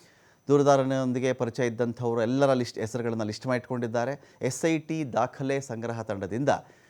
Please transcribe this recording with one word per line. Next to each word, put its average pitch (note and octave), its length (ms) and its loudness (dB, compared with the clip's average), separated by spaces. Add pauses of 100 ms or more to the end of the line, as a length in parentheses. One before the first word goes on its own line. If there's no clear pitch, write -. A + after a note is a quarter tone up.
(480)
ದೂರದಾರನೊಂದಿಗೆ C3+ 840 4
ಪರಿಚಯ B2 340 -2
ಇದ್ದಂಥವರು A#2+ 540 -2
ಎಲ್ಲರ C3+ 320 4
ಲಿಸ್ಟ್, A#2+ 260 -2
ಹೆಸರುಗಳನ್ನ A2+ 440 -4
ಲಿಸ್ಟ್ G#2+ 240 -6
ಮಾಡಿಟ್ಕೊಂಡಿದ್ದಾರೆ. A#2+ 920 -4
ಎಸ್ C3 240 -2
ಐ D#3+ 120 4
ಟಿ D3+ 360 -6
ದಾಖಲೆ C3+ 480 -2
ಸಂಗ್ರಹ A#2 400 -6
ತಂಡದಿಂದ, G#2+ 480 -2 (400)